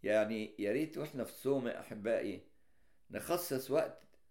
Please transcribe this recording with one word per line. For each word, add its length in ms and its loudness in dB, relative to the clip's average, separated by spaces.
يعني 560 2
يا 120 2
ريت 260 0
واحنا 260 -4
في 80 -6
الصوم 360 0
يا 120 -4
أحبائي 680 -2
نخصص 600 -2
وقت 320 0